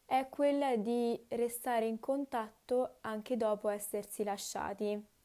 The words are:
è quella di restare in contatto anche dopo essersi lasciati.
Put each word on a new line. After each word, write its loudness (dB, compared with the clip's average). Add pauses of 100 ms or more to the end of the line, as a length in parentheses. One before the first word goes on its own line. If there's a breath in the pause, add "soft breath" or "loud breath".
è 0
quella 2
di 2 (100)
restare 0
in -2
contatto -2
anche -4
dopo 2
essersi -4
lasciati. -2 (240)